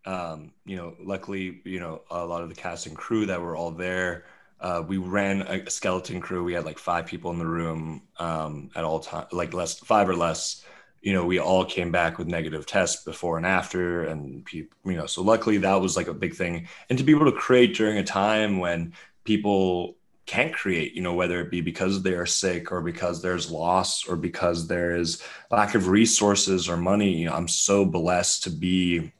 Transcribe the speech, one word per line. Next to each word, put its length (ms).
Um, 480
you 100
know, 240
luckily, 640
you 160
know, 300
a 160
lot 160
of 60
the 60
cast 320
and 100
crew 300
that 140
were 160
all 140
there, 540
uh, 260
we 100
ran 460
a 280
skeleton 500
crew. 220
We 100
had, 120
like, 140
five 280
people 240
in 80
the 80
room, 560
um, 560
at 100
all 140
time, 320
like, 240
less, 240
five 300
or 80
less. 480
You 120
know, 120
we 140
all 260
came 280
back 260
with 80
negative 400
tests 380
before 320
and 100
after, 580
and 400
peop-, 300
you 120
know, 100
so 160
luckily 360
that 220
was, 160
like, 120
a 60
big 200
thing. 320
And 80
to 60
be 80
able 140
to 120
create 380
during 220
a 60
time 540
when 360
people 680
can't 260
create, 400
you 80
know, 140
whether 260
it 100
be 120
because 400
they 100
are 140
sick 440
or 120
because 400
there's 280
loss 560
or 80
because 540
there 260
is 280
lack 240
of 140
resources 800
or 80
money, 400
you 80
know, 80
I'm 160
so 380
blessed 560
to 80
be 680